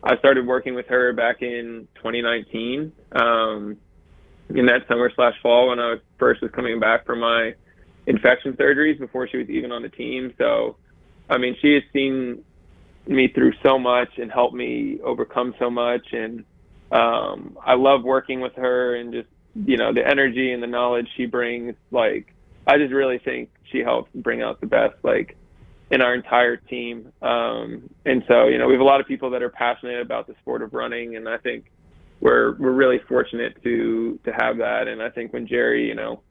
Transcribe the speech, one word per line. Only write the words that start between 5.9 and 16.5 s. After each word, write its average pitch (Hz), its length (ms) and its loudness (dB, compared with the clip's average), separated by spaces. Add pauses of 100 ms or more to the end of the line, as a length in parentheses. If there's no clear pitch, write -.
first 123 220 2
was 117 120 -6
coming 117 280 -4
back 110 240 2
from 117 160 -6
my 117 340 0 (520)
infection 127 480 2
surgeries 143 440 2
before 127 300 -8
she - 80 -8
was 123 140 -6
even 123 220 -6
on 120 100 -8
the 117 60 -12
team. 127 500 -10
So, 117 380 0 (520)
I 139 100 2
mean, 123 220 -2
she 147 140 6
has 139 80 2 (100)
seen 131 520 -4 (600)
me 131 220 4
through 131 240 4 (100)
so 135 160 6
much 123 400 0
and 117 120 -8
helped 120 240 2
me 120 480 -6
overcome 123 560 -4
so 123 120 -2
much. 120 420 -4
And, 113 320 -8 (480)